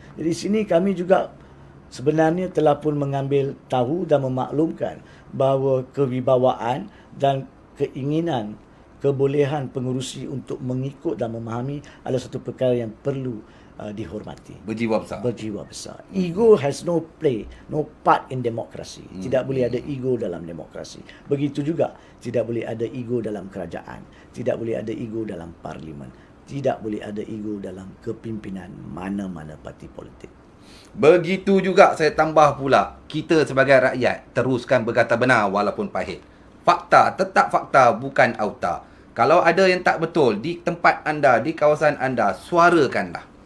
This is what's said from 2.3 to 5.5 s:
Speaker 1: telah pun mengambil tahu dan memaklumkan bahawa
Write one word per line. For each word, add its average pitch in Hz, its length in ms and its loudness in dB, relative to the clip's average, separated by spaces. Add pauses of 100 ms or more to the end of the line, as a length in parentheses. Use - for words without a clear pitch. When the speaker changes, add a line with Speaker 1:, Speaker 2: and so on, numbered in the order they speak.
Speaker 1:
telah 151 280 2
pun 147 180 -2
mengambil 139 640 -2 (100)
tahu 139 380 0
dan 151 160 4
memaklumkan 127 800 -2 (280)
bahawa 135 640 2